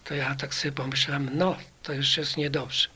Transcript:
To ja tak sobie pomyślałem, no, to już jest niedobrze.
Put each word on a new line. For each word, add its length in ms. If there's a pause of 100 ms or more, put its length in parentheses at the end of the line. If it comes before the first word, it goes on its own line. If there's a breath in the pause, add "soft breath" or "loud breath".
To 120
ja 200
tak 180
sobie 180
pomyślałem, 600
no, 240 (260)
to 100
już 240
jest 200
niedobrze. 580